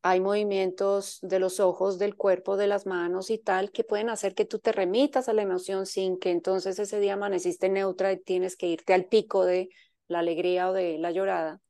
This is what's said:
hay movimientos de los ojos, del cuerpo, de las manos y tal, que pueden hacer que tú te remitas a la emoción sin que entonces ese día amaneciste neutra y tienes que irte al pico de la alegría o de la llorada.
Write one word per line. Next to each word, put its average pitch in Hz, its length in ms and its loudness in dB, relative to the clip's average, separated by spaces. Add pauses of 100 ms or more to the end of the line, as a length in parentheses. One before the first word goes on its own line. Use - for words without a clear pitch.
hay 185 160 4
movimientos 196 1000 0
de 185 180 0
los 185 200 0
ojos, 185 400 2
del 202 160 -2
cuerpo, 190 400 0
de 202 120 2
las 202 180 0
manos 180 440 -4
y 220 80 0
tal, 190 340 -2
que 226 120 -4
pueden 214 260 -2
hacer 202 260 -4
que 214 100 2
tú 208 140 -6
te 226 120 0
remitas 240 560 0
a 226 60 0
la 214 80 4
emoción 190 440 -4
sin 190 320 -2
que 185 140 -2
entonces 185 480 -2
ese 208 200 -4
día 202 140 2
amaneciste 190 560 -2
neutra 190 440 0
y 185 40 -2
tienes 180 380 -2
que 180 120 -4
irte 170 260 0
al 185 120 4
pico 208 400 2
de 180 240 0 (380)
la 175 120 -2
alegría 180 500 0
o 185 40 0
de 175 240 0
la 170 140 -2
llorada. 180 580 -2